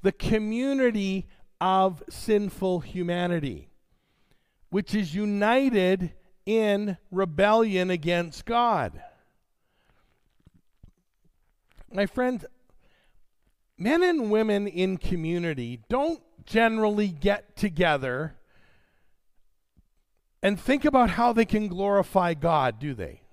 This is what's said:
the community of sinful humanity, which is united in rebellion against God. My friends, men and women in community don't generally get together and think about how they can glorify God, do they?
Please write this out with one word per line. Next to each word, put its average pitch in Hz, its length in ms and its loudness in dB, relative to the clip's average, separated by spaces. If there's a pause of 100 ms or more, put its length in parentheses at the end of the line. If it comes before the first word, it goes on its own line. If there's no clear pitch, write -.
the 190 100 0
community 220 1120 0 (340)
of 185 480 2
sinful 190 720 -2
humanity, 175 920 -4 (1000)
which 196 240 -2
is 180 200 -2
united 202 960 2 (340)
in 208 500 0 (140)
rebellion 190 800 2
against 175 540 -2
God. 226 580 0 (3000)
My 196 140 0
friends, 254 380 -2 (1300)
men 285 260 2
and 311 280 0
women 208 360 0
in 185 320 -2
community 160 920 -4
don't 294 320 -2 (240)
generally 214 640 2
get 185 480 -2
together 151 800 -2 (2000)
and 196 160 2
think 277 260 0
about 254 260 4
how 233 220 2
they 226 120 4
can 214 220 0
glorify 190 680 2
God, 139 440 0
do 139 160 -8
they? 92 280 -10 (100)